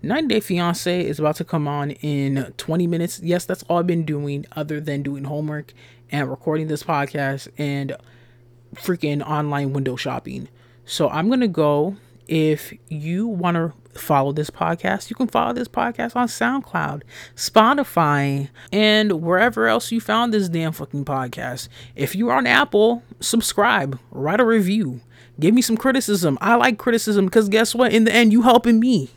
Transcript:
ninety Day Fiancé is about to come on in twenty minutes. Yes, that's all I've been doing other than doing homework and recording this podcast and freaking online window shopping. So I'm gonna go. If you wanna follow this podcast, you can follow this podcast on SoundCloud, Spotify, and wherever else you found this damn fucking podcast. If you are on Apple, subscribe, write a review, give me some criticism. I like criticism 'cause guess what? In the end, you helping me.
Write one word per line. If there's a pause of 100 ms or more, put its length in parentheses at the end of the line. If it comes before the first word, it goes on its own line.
ninety
Day
Fiancé
is
about
to
come
on
in
twenty
minutes.
Yes,
that's
all
I've
been
doing (100)
other
than
doing
homework (400)
and
recording
this
podcast
and (760)
freaking
online
window
shopping. (360)
So
I'm
gonna
go. (300)
If (140)
you
wanna (220)
follow
this
podcast,
you
can
follow
this
podcast
on
SoundCloud, (320)
Spotify, (220)
and
wherever
else
you
found
this
damn
fucking
podcast. (260)
If
you
are
on
Apple, (160)
subscribe, (120)
write
a
review, (380)
give
me
some
criticism.
I
like
criticism
'cause
guess
what?
In
the
end,
you
helping
me.